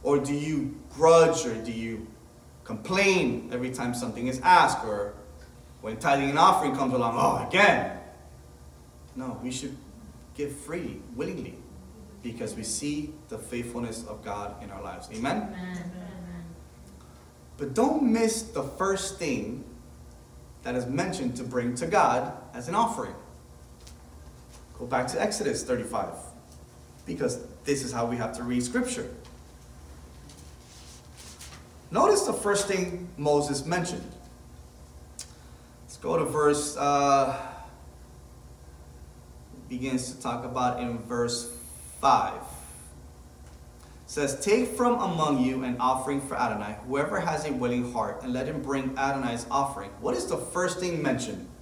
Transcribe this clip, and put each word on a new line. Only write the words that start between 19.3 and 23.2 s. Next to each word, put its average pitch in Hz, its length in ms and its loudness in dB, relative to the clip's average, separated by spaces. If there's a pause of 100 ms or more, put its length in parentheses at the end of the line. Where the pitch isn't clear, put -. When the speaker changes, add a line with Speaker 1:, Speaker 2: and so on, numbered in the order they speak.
Speaker 1:
that 123 120 -4
is 123 100 0
mentioned 139 520 -2
to 123 60 -6
bring 120 300 0
to 165 140 -4
God 170 460 4 (200)
as - 160 -8
an 180 60 0
offering. 160 400 0 (1600)